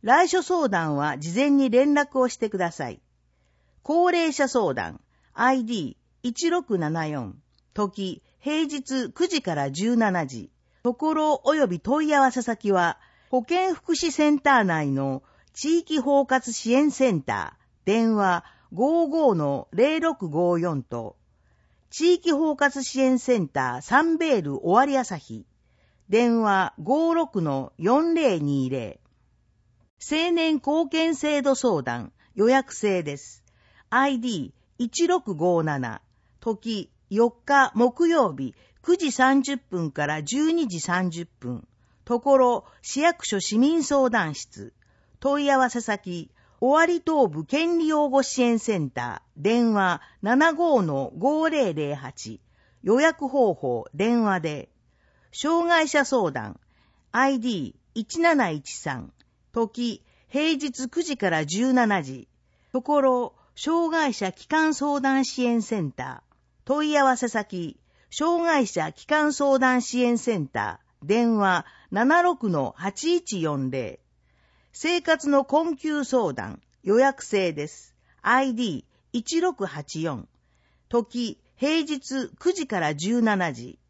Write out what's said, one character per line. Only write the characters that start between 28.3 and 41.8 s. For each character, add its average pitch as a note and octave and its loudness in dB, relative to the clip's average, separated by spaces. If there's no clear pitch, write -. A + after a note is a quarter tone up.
二 C#3 -2
零。 A#2+ -8
青 D#4+ -2
年 D#4+ 2
貢 D4+ -2
献 D#4+ 0
制 D4 -2
度 C#4 2
相 G3 0
談、 A#2+ -8
予 G#3+ 2
約 C4 2
制 F#3+ -2
で C#3+ -8
す。 - -20
ア C4+ 2
イ C4+ 0
デ A#3 -4
ィ A#3+ -2
ー C3+ -16
一 B3 0
六 F4 0
五 E3+ 2
七。 C3+ -4
時、 A3 -6
四 A#3 2
日 C#4 2
木 B3 2
曜 C4+ 2
日、 C3+ -8
九 F4 2
時 D#4+ -2
三 C4 4
十 C#4 -4
分 E3+ -6
か D3 -4
ら D#3 -4
十 C#4+ 0
二 E4 0
時 F3 -6
三 F3+ -2
十 E3+ -10
分。 B2 -10